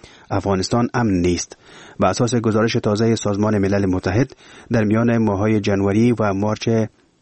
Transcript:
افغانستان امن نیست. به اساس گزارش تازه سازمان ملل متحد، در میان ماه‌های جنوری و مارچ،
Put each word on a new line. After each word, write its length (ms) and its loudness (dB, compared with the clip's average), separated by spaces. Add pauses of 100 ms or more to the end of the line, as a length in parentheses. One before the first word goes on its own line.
(300)
افغانستان 640 0
امن 180 0
نیست. 440 0 (440)
به 80 4
اساس 260 0
گزارش 380 0
تازه 420 0
سازمان 440 0
ملل 280 0
متحد، 460 0 (400)
در 120 2
میان 340 2
ماه‌های 420 0
جنوری 520 2
و 220 0
مارچ، 340 -4 (540)